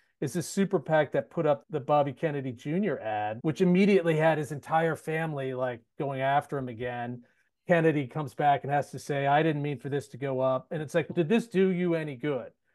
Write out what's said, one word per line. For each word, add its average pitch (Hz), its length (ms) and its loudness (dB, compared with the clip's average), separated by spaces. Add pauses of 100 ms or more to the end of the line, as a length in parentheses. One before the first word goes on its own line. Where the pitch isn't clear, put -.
(220)
is 143 100 -4
this 170 160 -4
super 196 320 0
pac 151 320 2
that 139 180 -2
put 165 160 -2
up 143 240 0
the 151 120 -4
Bobby 143 320 2
Kennedy 143 400 -4
Junior 151 460 -4
ad, 107 420 -4
which 156 180 -2
immediately 180 560 4
had 156 220 4
his 151 160 -4
entire 160 420 0
family, 156 580 -4
like, 127 280 -4 (180)
going 139 220 -4
after 143 360 0
him 131 120 -6
again. 120 540 -8 (440)
Kennedy 160 400 4
comes 147 260 -8
back 143 300 2
and 135 80 -4
has 143 200 0
to 135 80 -10
say, 139 280 -2
"I 147 160 4
didn't 151 180 0
mean 143 180 -4
for 139 100 -8
this 135 200 -4
to 123 80 -16
go 135 220 -4
up." 131 320 0
And 156 100 -4
it's 147 140 -4
like, - 180 -2
"Did 170 140 0
this 233 200 2
do 190 220 2
you 175 260 0
any 151 200 -4
good?" 123 380 -4 (220)